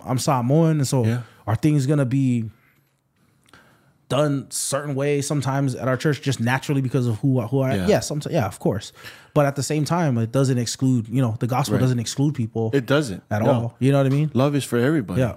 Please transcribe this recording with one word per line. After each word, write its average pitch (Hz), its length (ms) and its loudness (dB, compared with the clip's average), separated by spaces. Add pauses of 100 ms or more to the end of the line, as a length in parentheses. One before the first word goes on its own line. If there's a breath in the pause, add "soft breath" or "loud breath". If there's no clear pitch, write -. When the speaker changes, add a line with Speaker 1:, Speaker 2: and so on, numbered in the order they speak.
Speaker 1:
I'm 123 140 -2
Samoan, 151 600 2
and 135 100 0
so 131 160 2
Speaker 2:
Yeah. 113 160 0 (260 loud breath)
Speaker 1:
are 107 80 0
things 147 320 2
gonna 143 200 4
be 120 440 0 (1600 soft breath)
done 139 420 0
certain 147 440 -6
way 143 260 0
sometimes 139 540 -2
at 120 140 -4
our 131 80 2
church 143 260 -2
just 139 180 -2
naturally 131 400 0
because 127 280 -2
of 110 100 -2
who, 131 240 0
who 131 180 -2
I 131 140 0
Speaker 2:
Yeah. 175 140 0
Speaker 1:
yeah, 190 100 2
someti-, 147 320 -6
yeah, 139 160 0
of 95 140 -8
course. 104 320 -4 (420 loud breath)
But 147 120 4
at 139 100 -2
the 135 80 -4
same 151 200 -2
time, 156 320 0
it 113 160 0
doesn't 135 260 2
exclude, 123 500 0
you 117 120 0
know, 113 200 0
the 123 80 -2
gospel 143 260 0
Speaker 2:
Right. 123 80 2
Speaker 1:
doesn't 127 160 2
exclude 139 360 -2
people 113 380 -2
Speaker 2:
It 135 140 0
doesn't. 131 440 0
Speaker 1:
at 107 120 0
Speaker 2:
No. 127 80 4
Speaker 1:
all. 117 300 0
You 131 120 4
know 139 60 4
what 135 80 4
I 131 40 2
mean? 143 220 0
Speaker 2:
Love 139 220 2
is 139 100 -2
for 120 140 -2
everybody. 135 440 0
Speaker 1:
Yeah, 110 140 -2